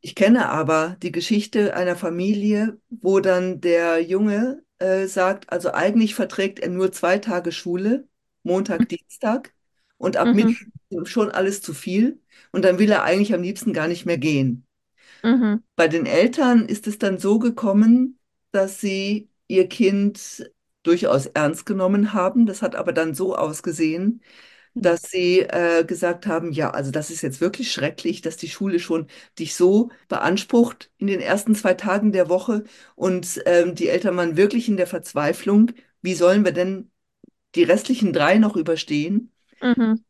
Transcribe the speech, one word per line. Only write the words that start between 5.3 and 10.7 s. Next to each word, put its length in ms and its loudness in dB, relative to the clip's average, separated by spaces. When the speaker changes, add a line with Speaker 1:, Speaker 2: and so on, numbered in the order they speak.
Speaker 1:
also 200 -4
eigentlich 440 2
verträgt 440 -4
er 100 -4
nur 220 -2
zwei 260 0
Tage 340 -4
Schule, 560 -4
Montag, 380 -2
Speaker 2:
Mhm. 60 2
Speaker 1:
Dienstag, 680 -6
und 180 -2
ab 180 2
Speaker 2:
Mhm. 0 -
Speaker 1:
Mittwoch 320 2